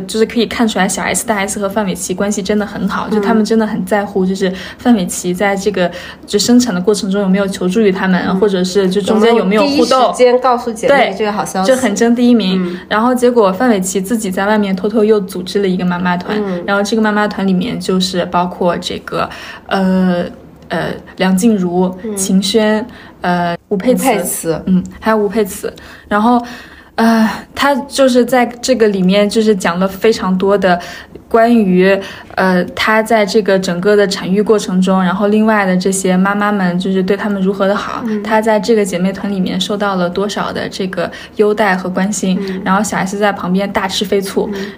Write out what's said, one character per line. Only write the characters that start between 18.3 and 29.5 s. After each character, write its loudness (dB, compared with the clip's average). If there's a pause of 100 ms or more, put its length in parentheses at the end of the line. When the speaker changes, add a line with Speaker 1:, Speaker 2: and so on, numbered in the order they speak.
Speaker 1:
括 -2
这 -8
个， -6 (380)
呃， 0 (460)
呃， -4 (260)
梁 2
静 4
茹、 0 (100)
Speaker 2:
嗯。 -6
Speaker 1:
秦 0
轩， 2 (340)
呃， -2 (140)
吴 -2
佩 2
慈。 -2
Speaker 2:
吴 4
佩 0
慈。 -6
Speaker 1:
嗯， 2 (200)
还 0
有 2
吴 2
佩 0
慈。 -8 (340)
然 0
后， 4 (540)
呃， 2 (240)
她 0
就 0
是 4
在 2 (160)
这 0
个 4
里 0
面 4
就 0
是 4